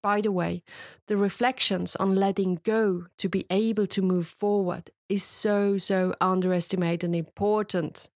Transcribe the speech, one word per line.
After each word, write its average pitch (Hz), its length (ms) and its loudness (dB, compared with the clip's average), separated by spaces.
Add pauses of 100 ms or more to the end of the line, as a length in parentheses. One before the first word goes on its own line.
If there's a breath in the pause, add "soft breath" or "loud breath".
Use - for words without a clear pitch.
By 208 200 2
the 208 120 0
way, 175 300 -2 (440 loud breath)
the 208 100 -2
reflections 202 800 0
on 190 180 2
letting 190 480 0
go 208 440 0 (100)
to - 120 -4
be 180 220 -2
able 208 380 0
to - 140 0
move 180 260 0
forward 202 640 -2 (180)
is 196 160 0
so, 202 520 2
so 185 440 0
underestimated 180 840 0
and 170 120 -2
important. 196 1000 -2